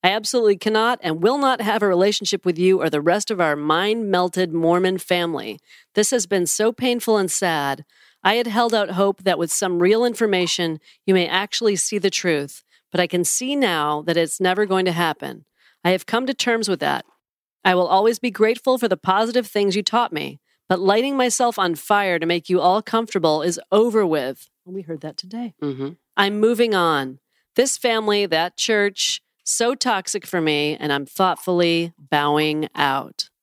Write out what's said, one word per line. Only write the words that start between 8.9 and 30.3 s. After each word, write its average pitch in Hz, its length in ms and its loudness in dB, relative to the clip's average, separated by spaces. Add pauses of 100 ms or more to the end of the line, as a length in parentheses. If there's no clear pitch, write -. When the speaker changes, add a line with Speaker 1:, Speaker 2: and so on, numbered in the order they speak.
Speaker 1:
hope 196 320 0
that 180 160 2
with 170 120 -2
some 180 300 -2
real 220 240 4
information, 180 760 -2 (260)
you 190 100 2
may 175 120 2
actually 202 480 0
see - 220 -4
the 190 140 0
truth, 147 520 -2 (280)
but - 80 0
I 175 80 2
can 175 160 0
see 254 320 -2
now 156 480 0
that 165 140 0
it's 165 220 -2
never 190 280 2
going 190 180 2
to 180 60 2
happen. 160 540 -4 (380)
I 175 80 2
have 185 140 0
come 240 220 -2
to 269 60 -2
terms 226 360 0
with 185 100 -2
that. 143 260 -2 (600)
I 185 100 4
will 180 120 2
always 208 320 4
be 247 120 -2
grateful 226 460 2
for 233 100 -2
the 185 100 0
positive 220 500 0
things 202 280 0
you 208 80 0
taught 233 300 0
me, 143 260 -8 (300)
but 185 100 0
lighting 220 380 2
myself 247 420 0
on 175 160 0
fire 190 440 0
to 165 80 -4
make 175 220 -2
you 180 120 2
all 185 220 4
comfortable 165 580 0
is 170 180 -2 (120)
over 214 340 4
with." 143 440 -4 (160)
We 185 180 -12
heard 156 180 -10
that 156 160 -12
today. 226 440 -12
Speaker 2:
Mm-hmm. 139 280 -8 (280)
Speaker 1:
"I'm 202 220 0
moving 226 360 2
on. 143 440 0 (360)
This 262 220 0
family, 214 500 0
that 165 300 -2
church, 202 640 -2 (220)
so 240 300 0
toxic 208 540 -4
for 180 120 -2